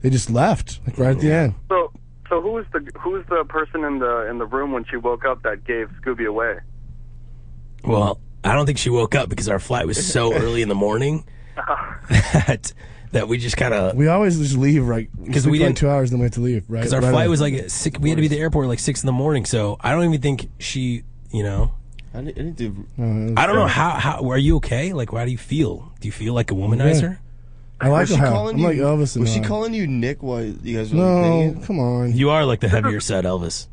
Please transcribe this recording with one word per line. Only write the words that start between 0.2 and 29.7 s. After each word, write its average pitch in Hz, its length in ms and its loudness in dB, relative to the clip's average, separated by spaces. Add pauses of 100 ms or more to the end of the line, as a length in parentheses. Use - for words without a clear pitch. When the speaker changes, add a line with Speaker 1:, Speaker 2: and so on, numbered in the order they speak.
Speaker 1:
left, 131 580 2
like, - 120 -6
right 131 140 4
at 131 80 2
the 151 80 4
Speaker 2:
Yeah. 160 160 4
Speaker 1:
end. 107 100 2 (160)
Speaker 3:
So, 175 200 2 (380)
so 170 140 0
who 202 80 -2
was 226 220 -6
the, 147 140 -4 (140)
who 175 120 -4
was 190 180 -6
the 165 180 2
person 156 360 -4
in 143 140 -2
the, 120 300 0
in 117 100 -6
the 117 80 -4
room 135 260 -2
when 120 180 -4
she 127 60 -6
woke 120 280 -2
up 127 200 -2
that 107 200 -4
gave 117 240 -4 (160)
Scooby 117 220 -4
away? 107 300 -2 (1300)
Speaker 2:
Well, 104 340 2 (260)
I 104 100 2
don't 147 120 4
think 143 120 0
she 120 120 -2
woke 120 240 2
up 131 140 2
because - 200 -4
our 98 100 0
flight - 280 -2
was - 180 -2
so 117 300 2
Speaker 3:
<laughs> - 0 -
Speaker 2:
early 117 280 2
in 107 60 0
the 101 60 0
morning 110 500 0 (320)
Speaker 3:
Uh-huh. - 380 -4 (140)
Speaker 2:
<laughs> - 380 4
that, - 260 -2 (400)
that 107 160 0
we 117 100 0
just 120 180 -4
kinda 104 380 2
Speaker 1:
We 143 140 4
always 180 300 4
just 139 180 0
leave, 139 300 4
right? 113 220 0 (240)
Speaker 2:
'Cause 139 100 4
Speaker 1:
sleep 151 100 4
Speaker 2:
we 151 60 4
Speaker 1:
for, 156 60 4
like, 143 40 4
Speaker 2:
didn't 127 100 0
Speaker 1:
two 143 120 4
hours, 135 200 2
then 123 100 2
we 120 40 2
have 117 100 2
to 120 60 -2
leave, 120 280 0
right? 113 140 -4
Speaker 2:
'cause 120 100 0
our 131 80 2
Speaker 1:
Right 127 100 4
Speaker 2:
flight 160 160 4
Speaker 1:
away. - 40 2
Speaker 2:
was, 151 100 2
like, 143 140 2
at - 160 -6
six, - 280 -4
we 143 120 2
had 160 60 2
to 160 40 2
be 156 60 4
at 147 40 2
the 147 100 0
airport, 151 280 2
like, 120 100 0
six - 240 -2
in 135 40 -2
the 131 60 2
morning, 131 320 2
so 104 360 0
I 123 120 0
don't 170 120 2
even 160 160 2
think 139 280 -2 (100)
she, 123 440 -4 (280)
you 107 120 -2
know. 98 300 2 (420)
Speaker 4:
I 113 60 -8
need, 139 180 -10
I 127 40 -6
need 160 160 -6
to 104 280 -6 (120)
Speaker 1:
No, 120 80 -2
it 110 240 0
was - 80 0
Speaker 2:
I 156 80 4
don't 202 100 2
know 208 60 4
Speaker 1:
fine. 151 80 2
Speaker 2:
how, 160 200 2 (300)
how, 131 100 -2
are 131 80 2
you 151 180 6
okay? 147 360 -2
Like, 127 200 -4
how 117 120 -2
do 127 60 -2
you 120 80 -4
feel? - 600 -2
Do 107 80 -6
you 101 40 -6
feel 113 220 -4
like 120 160 0
a 104 40 -2
womanizer? 123 480 4 (100)
Speaker 1:
Yeah. 185 40 -8 (640)
I 131 80 2
like 151 140 4
Speaker 4:
Was - 80 2
she 185 60 4
Speaker 1:
how, 135 140 6
Speaker 4:
calling - 260 0
Speaker 1:
I'm 143 40 2
Speaker 4:
you, 175 60 4
Speaker 1:
like 165 120 2
Elvis 143 380 2
and 117 80 2
Speaker 4:
was 113 80 2
she 113 80 2
Speaker 1:
I. - 40 -2
Speaker 4:
calling 214 300 -2